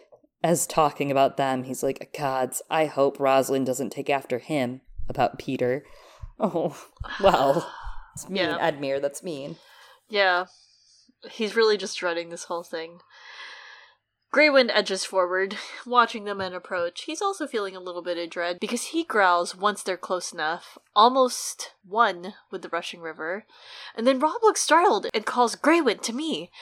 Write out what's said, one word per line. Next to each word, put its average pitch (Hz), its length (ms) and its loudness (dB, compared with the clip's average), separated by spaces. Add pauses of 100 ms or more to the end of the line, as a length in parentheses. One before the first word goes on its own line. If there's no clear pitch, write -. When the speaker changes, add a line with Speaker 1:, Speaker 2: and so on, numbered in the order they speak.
(420)
Speaker 1:
as 165 240 2
talking 143 460 2
about 135 240 4
them, 131 280 0
he's 127 200 -8
like, - 340 -4
"Gods, 131 520 -2
I 160 160 2
hope 139 340 0
Rosalind 135 460 4
doesn't 127 240 -2
take 139 200 -6
after 135 300 -2
him," 131 420 -4 (280)
about - 300 0
Peter. 127 500 -2
<laughs> - 40 -20 (480)
Oh, 170 400 -2 (400)
well. 156 540 4
Speaker 2:
<sighs> - 400 -10
Speaker 1:
It's - 140 -14
mean, 190 140 -4
Speaker 2:
Yeah. 165 280 0
Speaker 1:
Edmure. 139 300 -4
That's 143 220 -4
mean. 156 340 -8 (520)
Speaker 2:
Yeah. 190 360 2 (840)
He's 208 260 -6
really 220 220 4
just 190 200 -8
dreading 170 320 -4
this 170 160 -12
whole 175 180 -6
thing. 170 360 -12 (1300)
Grey 302 180 6
Wind 262 240 6
edges 196 320 0
forward, 190 520 0 (300)
watching 233 380 2
the 202 100 -6
men 190 180 -6
approach. 175 500 -6
He's - 180 -10
also 381 260 -4
feeling 196 280 -6
a 185 40 -16
little 180 240 -12
bit 175 140 -6
of 170 120 -6
dread 175 320 -4
because 220 260 -6
he 330 160 -4
growls 180 520 2
once 202 280 -2
they're 185 140 -4
close 180 340 -6
enough, 165 460 -6 (180)
almost 247 800 4 (100)
one 196 520 0 (160)
with 185 100 -10
the 175 80 -12
rushing 175 320 -8
river. 165 440 -8 (500)
And 226 100 -2
then 262 140 4
Robb 311 240 0
looks 427 180 6
startled 311 520 4
and 214 120 -4
calls, 240 300 2
"Grey 330 260 4
Wind, 214 220 0
to 226 100 -4
me!" 240 380 -6 (100)